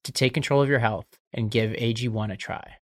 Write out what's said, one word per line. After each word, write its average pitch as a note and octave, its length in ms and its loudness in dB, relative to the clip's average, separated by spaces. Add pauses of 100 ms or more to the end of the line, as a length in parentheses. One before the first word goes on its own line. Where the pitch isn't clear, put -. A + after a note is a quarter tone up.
to - 80 -10
take C3 220 2
control C#3 280 2
of C#3 60 4
your C#3 120 4
health A2 260 0 (260)
and A2+ 180 -2
give A2+ 280 2
A A#2 160 0
G A#2+ 160 -2
one G#2+ 200 -2
a F#2+ 60 -8
try. - 480 -10